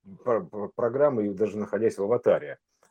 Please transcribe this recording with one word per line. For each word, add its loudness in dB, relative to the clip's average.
пр-, 0
пр-, -10
программы, 2
и -2
даже -2
находясь 0
в -2
аватаре. 0